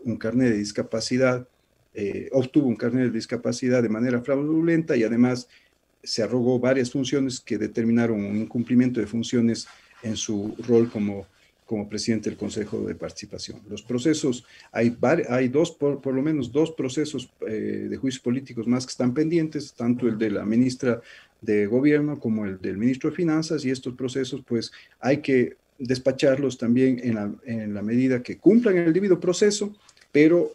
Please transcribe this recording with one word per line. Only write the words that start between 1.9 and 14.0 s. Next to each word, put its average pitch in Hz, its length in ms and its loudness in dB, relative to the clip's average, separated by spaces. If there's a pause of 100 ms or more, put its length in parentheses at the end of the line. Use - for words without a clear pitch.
eh, 98 360 -6
obtuvo 131 360 2
un 113 80 2
carnet 123 300 0
de 117 40 0
discapacidad 123 720 -2
de 110 80 2
manera 120 320 0
fraudulenta 160 760 0
y 120 80 2
además 123 440 2 (560)
se - 180 -4
arrogó 120 380 0
varias 123 320 0
funciones 135 480 -2
que - 180 -4
determinaron 113 640 0
un 101 140 -4
incumplimiento 123 640 0
de 101 80 -2
funciones 117 600 0 (360)
en 107 120 -6
su 107 400 -6 (120)
rol 120 240 4
como, 101 340 -4 (400)
como 104 240 -6
presidente 110 400 -2
del 92 80 -6
Consejo 104 460 -6
de 95 120 -6
Participación. - 720 -14
Los 101 140 -12
procesos, 123 640 -2 (260)